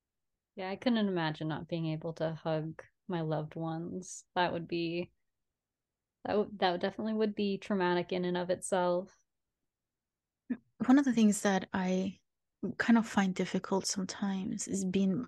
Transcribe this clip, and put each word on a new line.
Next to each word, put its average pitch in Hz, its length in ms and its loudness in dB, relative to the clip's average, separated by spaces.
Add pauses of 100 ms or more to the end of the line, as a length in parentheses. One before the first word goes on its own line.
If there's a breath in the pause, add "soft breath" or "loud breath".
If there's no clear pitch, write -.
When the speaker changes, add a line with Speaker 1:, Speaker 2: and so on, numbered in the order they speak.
(560)
Speaker 1:
Yeah, 185 140 -6
I 196 60 -4
couldn't 220 320 2
imagine 160 400 0
not 156 200 -4
being 165 200 -2
able 160 260 -4
to 160 200 -2 (100)
hug 160 400 -4 (240)
my 170 140 -2
loved 156 340 -2
ones. 165 680 -8 (120)
That 180 180 2
would 170 140 -6
be, 170 440 -4 (1120)
that 185 120 2
would, 208 220 -2
that 175 200 2
definitely 214 340 -2
would 214 220 0
be 196 220 0
traumatic 180 560 0
in 180 120 -2
and 180 120 0
of 180 120 -2
itself. 180 680 0 (1700)
Speaker 2:
One 262 140 8
of 285 60 2
the 254 80 4
things 214 280 4
that 190 320 2
I 185 460 0 (580)
kind 233 200 6
of 220 100 2
find 190 260 2
difficult 185 540 -2
sometimes 190 800 -4
is 190 180 -4
being 190 420 2